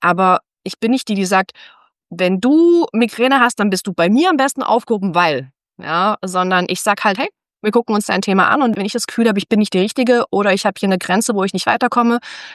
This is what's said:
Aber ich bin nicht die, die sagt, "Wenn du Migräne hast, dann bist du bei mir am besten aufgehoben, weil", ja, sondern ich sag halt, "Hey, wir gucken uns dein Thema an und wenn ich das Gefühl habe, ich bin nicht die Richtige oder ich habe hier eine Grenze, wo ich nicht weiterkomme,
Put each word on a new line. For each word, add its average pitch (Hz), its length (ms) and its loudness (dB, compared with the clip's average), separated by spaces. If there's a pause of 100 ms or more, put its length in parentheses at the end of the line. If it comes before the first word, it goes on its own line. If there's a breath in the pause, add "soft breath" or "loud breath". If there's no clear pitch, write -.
Aber 180 400 2 (240)
ich - 140 -10
bin 226 120 -2
nicht 254 180 -2
die, 214 60 -4
die 196 100 -2
sagt, 190 280 0 (580 loud breath)
"Wenn 185 300 0
du 330 520 4
Migräne 240 480 0
hast, 240 200 0
dann 208 100 2
bist 185 160 -4
du 196 80 -4
bei 170 160 2
mir 302 200 4
am 330 60 2
besten 269 260 0
aufgehoben, 202 520 -2
weil", 147 360 0 (320)
ja, 180 420 -2
sondern 185 440 0
ich 180 140 -6
sag 202 220 0
halt, 196 140 0
"Hey, 302 100 -4 (340)
wir 214 100 -2
gucken 233 220 0
uns 208 120 -2
dein 185 140 -2
Thema 196 300 2
an - 120 2
und 233 140 0
wenn 202 80 -4
ich - 80 -6
das 233 140 -6
Gefühl 226 200 0
habe, 208 120 0
ich 196 100 -4
bin 214 100 2
nicht 214 140 0
die 190 60 0
Richtige 233 520 0
oder 196 220 0
ich 196 140 0
habe - 120 -2
hier - 100 -2
eine 185 100 0
Grenze, 202 360 -2
wo 196 100 -2
ich 196 100 -4
nicht 185 120 -6
weiterkomme, 240 520 0 (360 loud breath)